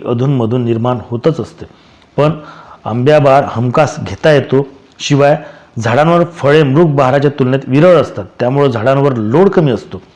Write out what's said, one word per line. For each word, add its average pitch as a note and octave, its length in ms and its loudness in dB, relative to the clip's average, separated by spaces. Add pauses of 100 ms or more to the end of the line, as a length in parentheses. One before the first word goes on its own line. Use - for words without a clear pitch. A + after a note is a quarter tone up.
अधूनमधून B2 580 -2
निर्माण A#2 340 -2 (120)
होतच A#2 300 -2
असते, - 260 -14 (500)
पण D3 140 2 (540)
आंब्या B2 340 2
बहार C#3 280 4
हमखास B2 540 -2
घेता G#2+ 320 -2
येतो. C#3 340 0 (340)
शिवाय C#3+ 360 2 (420)
झाडांवर D3+ 460 2 (120)
फळे D3 260 2
मृग D3 340 2
बहाराच्या C#3 420 2
तुलनेत C3+ 280 0
विरळ D#3 340 4
असतात, - 240 -6 (160)
त्यामुळे C3+ 300 0
झाडांवर C3+ 420 0
लोड A#2+ 360 2
कमी D#3+ 220 0
असतो. G2 300 -6 (160)